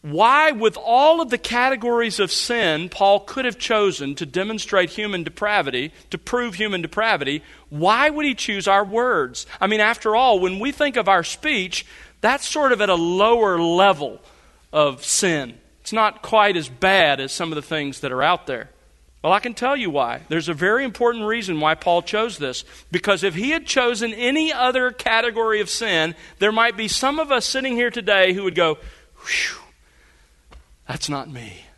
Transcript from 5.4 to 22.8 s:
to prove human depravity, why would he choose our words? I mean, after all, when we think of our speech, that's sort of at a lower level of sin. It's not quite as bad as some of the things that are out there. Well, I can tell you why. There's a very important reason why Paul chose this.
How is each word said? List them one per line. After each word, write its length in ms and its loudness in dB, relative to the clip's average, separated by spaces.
to 60 -8
prove 380 -4
human 260 -4
depravity, 600 -2
why 400 2
would 160 -2
he 100 0
choose 320 -4
our 180 4
words? 640 -2
I 60 2
mean, 140 2
after 360 2
all, 240 4
when 180 -2
we 140 -4
think 240 -2
of 120 0
our 160 4
speech, 600 -4
that's 260 0
sort 240 2
of 80 0
at 80 2
a 60 4
lower 640 2
level 640 2
of 320 2
sin. 540 -2
It's 100 -12
not 300 0
quite 340 4
as 140 -6
bad 500 2
as 120 -8
some 200 -6
of 40 -4
the 60 -6
things 380 -6
that 120 -6
are 100 -2
out 240 0
there. 240 -8
Well, 100 0
I 80 2
can 140 -8
tell 200 -2
you 140 -4
why. 400 -2
There's 220 -4
a 20 -4
very 320 0
important 400 -2
reason 340 -2
why 180 2
Paul 260 0
chose 340 -4
this. 260 -8